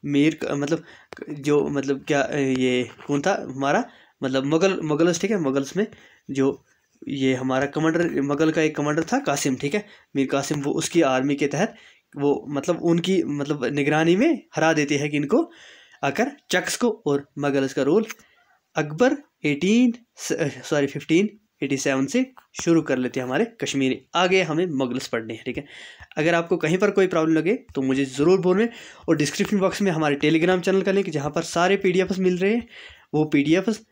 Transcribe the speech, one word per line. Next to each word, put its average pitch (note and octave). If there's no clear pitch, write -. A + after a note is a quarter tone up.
मीर C#3+
क-, -
मतलब, C#3+
जो, D3
मतलब, C#3
क्या, C#3+
अ, -
ये B2+
कौन C#3+
था -
हमारा, C#3
मतलब, C3
मुगल, D#3+
मुगल्स, D#3+
ठीक G3+
है। G#3
मुगल्स C#3
में G#3+
जो C3+
ये C3+
हमारा C3
कमांडर, D#3+
मुगल D3
का D#3+
एक D#3
कमांडर D3+
था B3
कासिम, C#3+
ठीक C#3+
है, G3+
मीर C3+
कासिम, C#3
वो C#3
उसकी E3
आर्मी C3+
के D3
तहत D3+
वो, C#3+
मतलब, D3
उनकी, E3+
मतलब, D3
निगरानी D3+
में C4+
हरा D#3
देते D3
हैं D3
कि D3
इनको A3+
आकर G#3
चक्स -
को -
और C#3+
मुगल्स C#3
का C#3+
रूल E3+
अकबर D#3+
एटीन, G#3
स-, D3+
सॉरी, C#3+
फ़िफ़्टीन D#3+
एटी C#3
सेवन C3+
से B3+
शुरू E3
कर C#3
लेते B2+
हैं B2+
हमारे D3
कश्मीरी। C3+
आगे F#3
हमें D#3+
मुगल्स C3
पढ़ने A2+
हैं, A2
ठीक B2+
है। C#3+
अगर E3
आपको E3+
कहीं D#3+
पर G3+
कोई F#3+
प्रॉब्लम D#3+
लगे D#3+
तो -
मुझे C3+
ज़रूर D3
बोलें। F#3
और D#3+
डिस्क्रिप्शन F#3+
बॉक्स F#3
में G3
हमारे D#3
Telegram E3
चैनल F#3+
का F#3+
लिंक, F#3+
जहाँ D3+
पर E3
सारे F3+
पीडीएफ़्स F#3
मिल F3+
रहे G3
हैं, A#3+
वो D3+
पीडीएफ़्स। D#3